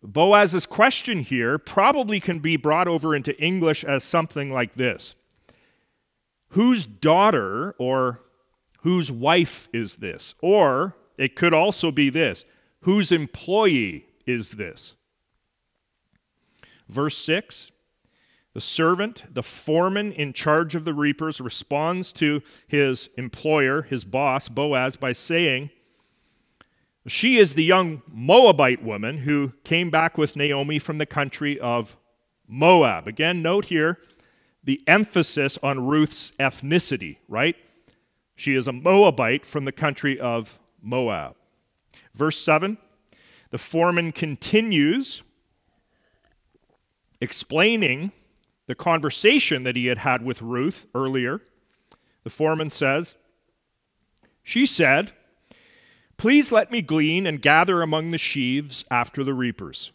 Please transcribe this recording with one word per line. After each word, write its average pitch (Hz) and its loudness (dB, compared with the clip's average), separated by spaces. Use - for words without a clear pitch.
Boaz's 180 4
question 233 0
here 127 -2
probably 214 0
can 175 -4
be 160 -2
brought 156 0
over 160 0
into 143 -4
English 165 0
as 139 -2
something 151 -2
like 123 -4
this. 123 -4
"Whose 226 2
daughter 151 0
or 127 -2
whose 165 -2
wife 147 0
is 113 -6
this?" - -12
Or 170 2
it 135 -4
could 170 2
also 170 2
be 139 2
this, 131 -2
"Whose 190 2
employee 156 0
is 117 -6
this?" 98 -14
Verse 143 -4
six, - -6
the - -10
servant, 180 -2
the 123 -8
foreman 190 -2
in 143 -6
charge 156 0
of 160 -6
the 156 -4
reapers, 147 -2
responds 156 -6
to 147 0
his 139 0
employer, 139 0
his 117 -8
boss, 131 -2
Boaz, 131 -2
by 127 -4
saying, 147 -2
"She 247 2
is 180 6
the 160 2
young 170 2
Moabite 143 6
woman 113 -6
who 143 -2
came 170 -2
back 160 0
with 151 0
Naomi 143 -2
from 151 -8
the 151 -2
country 143 -6
of 120 -4
Moab." 127 6
Again, 160 -2
note 190 0
here 165 -2
the 135 -2
emphasis 165 0
on 135 -2
Ruth's 151 0
ethnicity, 135 -2
right? 139 -2
She 139 -2
is 127 -2
a 131 -6
Moabite 147 4
from 143 -8
the 139 -6
country 143 -4
of 117 -6
Moab. 107 -6
Verse 151 -2
seven, 175 0
the - -8
foreman 170 0
continues 185 0
explaining 165 -2
the 127 -8
conversation 165 0
that 123 -4
he 123 -2
had 123 0
had 123 -2
with 127 -8
Ruth 123 -6
earlier. 131 -4
The 113 -14
foreman 156 -2
says, 147 -2
"She 254 0
said, 160 0
'Please 269 4
let 214 2
me 240 -2
glean 160 0
and 151 -6
gather 170 4
among 156 -2
the 170 -4
sheaves 139 -4
after 123 -2
the 135 -2
reapers.' 110 -8